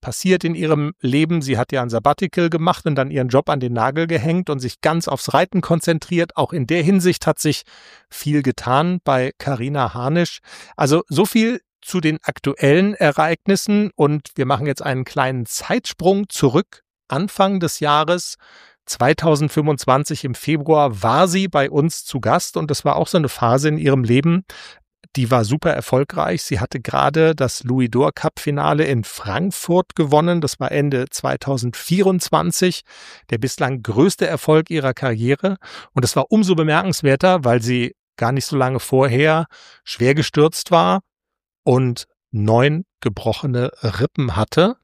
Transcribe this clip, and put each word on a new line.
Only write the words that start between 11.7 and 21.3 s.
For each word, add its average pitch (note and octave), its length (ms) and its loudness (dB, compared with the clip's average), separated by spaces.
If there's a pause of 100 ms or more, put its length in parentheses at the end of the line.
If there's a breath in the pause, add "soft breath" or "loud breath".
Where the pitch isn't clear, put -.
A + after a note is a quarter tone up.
zu - 220 -4
den D#3 220 0
aktuellen D3+ 720 2
Ereignissen F#3 1000 0
und D3 380 0
wir B2+ 140 -2
machen C3+ 180 0
jetzt C#3 160 -2
einen C3 240 -2
kleinen C3 400 -2
Zeitsprung G3 800 -2
zurück. - 540 0 (260)
Anfang F#3+ 520 0
des E3+ 220 -4
Jahres D#3 560 0 (500 soft breath)
zweitausendfünfundzwanzig D3 1400 0
im B2+ 100 -4
Februar C#3+ 680 0
war C3+ 240 4
sie F#3+ 200 0